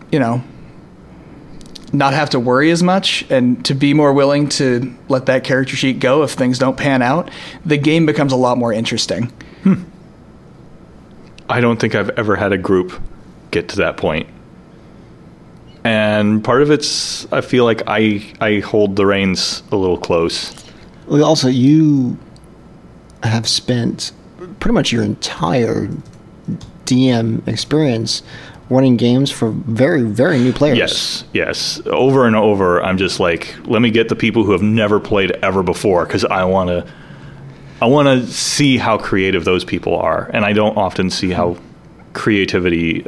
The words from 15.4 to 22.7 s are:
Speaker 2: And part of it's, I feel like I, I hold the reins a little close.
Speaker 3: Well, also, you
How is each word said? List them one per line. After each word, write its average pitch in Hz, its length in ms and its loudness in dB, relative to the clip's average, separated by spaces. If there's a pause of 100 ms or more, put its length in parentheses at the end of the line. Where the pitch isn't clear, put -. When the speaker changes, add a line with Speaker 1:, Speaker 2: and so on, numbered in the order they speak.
Speaker 2:
And 107 600 2
part 127 180 4
of 147 80 4
it's, - 600 -2
I 131 80 0
feel 123 240 2
like 113 220 2
I, 107 540 0
I 107 200 2
hold 101 360 0
the 101 100 4
reins 98 560 0 (100)
a 110 40 2
little 92 200 0
close. - 560 -2 (540)
Speaker 3:
Well, 147 180 2
also, 147 240 2
you 135 680 4 (1040)